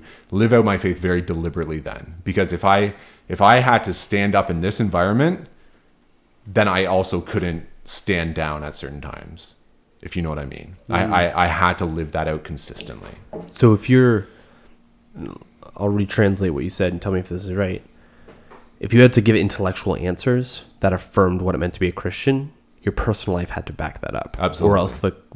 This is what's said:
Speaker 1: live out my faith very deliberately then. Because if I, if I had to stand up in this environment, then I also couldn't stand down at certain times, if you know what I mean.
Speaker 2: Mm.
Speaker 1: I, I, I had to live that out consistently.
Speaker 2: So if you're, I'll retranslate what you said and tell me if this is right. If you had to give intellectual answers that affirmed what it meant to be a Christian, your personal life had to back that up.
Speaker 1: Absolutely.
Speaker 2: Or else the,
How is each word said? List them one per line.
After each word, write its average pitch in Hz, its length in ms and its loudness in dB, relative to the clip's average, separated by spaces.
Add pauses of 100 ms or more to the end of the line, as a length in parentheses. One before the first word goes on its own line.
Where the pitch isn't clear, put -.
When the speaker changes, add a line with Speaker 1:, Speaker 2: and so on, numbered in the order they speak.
(300)
Speaker 1:
live 110 220 2
out 117 120 6
my 98 140 2
faith 90 200 -2
very 90 240 0
deliberately 82 560 -4
then. 76 460 -14
Because 95 280 0
if 87 120 -2
I, 101 300 4 (340)
if 90 120 -4
I 113 200 8
had 120 240 4
to 92 100 -4
stand 101 400 0
up 98 160 2
in 85 100 -2
this 95 200 -2
environment, 107 680 2 (1000)
then 104 220 2
I 92 180 2
also 92 340 0
couldn't 85 460 -4 (180)
stand 82 500 -2
down 76 300 -4
at 73 100 -10
certain 71 260 -12
times, 78 560 -16 (460)
if - 140 -12
you 90 60 -2
know 80 60 -2
what 73 100 -6
I 73 60 -8
mean. 78 320 -14 (120)
Speaker 2:
Mm. 110 60 -2 (180)
Speaker 1:
I, 87 160 4
I, 85 160 2
I - 20 6
had 87 320 2
to 92 80 -2
live 80 260 -6
that 80 160 -2
out 78 160 -4
consistently. - 680 -12 (380)
Speaker 2:
So 117 240 6
if - 140 0
you're, 123 380 4 (1500)
I'll 101 140 -2
retranslate 98 600 2
what 71 140 -4
you 92 60 -6
said 90 220 -2
and 85 80 -8
tell 98 120 -4
me 92 80 0
if 92 80 -8
this 90 160 -8
is 95 80 -8
right. 95 300 -2 (1000)
If - 120 -4
you 117 80 8
had 123 140 10
to 117 60 6
give 110 160 4
intellectual 95 600 0
answers 123 680 -2 (160)
that 95 120 2
affirmed 92 480 0
what 90 140 0
it 69 40 -2
meant 85 160 -2
to - 60 -14
be 90 80 2
a 87 40 -2
Christian, 135 600 -2 (300)
your 101 100 0
personal - 460 -2
life 87 120 -6
had - 160 -10
to - 60 -10
back 78 300 -10
that - 120 -8
up. - 240 -8
Speaker 1:
Absolutely. 101 360 2
Speaker 2:
Or 95 40 4
else 92 200 -2
the, 95 180 -2 (200)